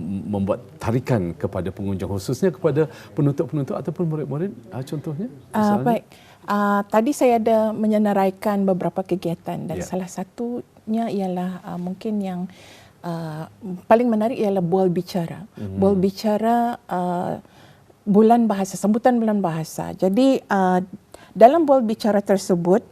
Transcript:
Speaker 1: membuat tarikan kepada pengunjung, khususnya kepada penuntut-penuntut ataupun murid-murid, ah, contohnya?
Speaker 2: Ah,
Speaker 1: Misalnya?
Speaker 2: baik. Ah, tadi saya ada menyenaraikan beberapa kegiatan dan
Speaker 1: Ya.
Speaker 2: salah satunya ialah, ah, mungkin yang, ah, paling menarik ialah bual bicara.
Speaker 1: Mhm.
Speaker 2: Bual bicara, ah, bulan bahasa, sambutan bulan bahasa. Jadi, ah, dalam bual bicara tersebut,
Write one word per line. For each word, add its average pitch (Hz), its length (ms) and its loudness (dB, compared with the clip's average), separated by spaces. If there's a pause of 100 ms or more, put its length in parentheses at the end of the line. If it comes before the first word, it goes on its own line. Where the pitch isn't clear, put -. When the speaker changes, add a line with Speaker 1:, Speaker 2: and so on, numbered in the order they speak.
(280)
Speaker 1:
membuat 98 320 -2 (160)
tarikan 113 560 -2
kepada 92 400 -6
pengunjung, 98 400 -6
khususnya 131 400 -2
kepada 151 340 0 (300)
penuntut-penuntut 143 580 -2
ataupun 165 320 -6
murid-murid, 156 460 -4 (160)
ah, 127 160 -10
contohnya? 160 480 -8 (180)
Speaker 2:
Ah, 214 100 -2 (120)
Speaker 1:
Misalnya? 202 140 0
Speaker 2:
baik. 226 180 0 (400)
Ah, 202 400 0
tadi 220 300 0
saya 240 260 4
ada 220 320 2
menyenaraikan 202 960 0
beberapa 180 340 0
kegiatan 170 640 -6
dan 170 160 -8
Speaker 1:
Ya. 170 60 -8
Speaker 2:
salah 180 220 -6
satunya 226 1000 -8
ialah, 185 560 -4
ah, 180 160 -10
mungkin 190 400 -6
yang, 185 220 -6 (580)
ah, 165 480 -8 (400)
paling 233 240 4
menarik 220 240 0
ialah 196 260 0
bual 180 300 2
bicara. 175 640 -6
Speaker 1:
Mhm. - 240 -8
Speaker 2:
Bual 196 160 4
bicara, 220 800 0 (100)
ah, 180 540 -4 (640)
bulan 220 400 6
bahasa, 196 320 -2
sambutan 226 400 2
bulan 214 240 0
bahasa. 170 560 -4
Jadi, 233 520 4
ah, 185 360 2 (480)
dalam 269 320 8
bual 269 180 4
bicara 214 380 0
tersebut, 190 640 2 (100)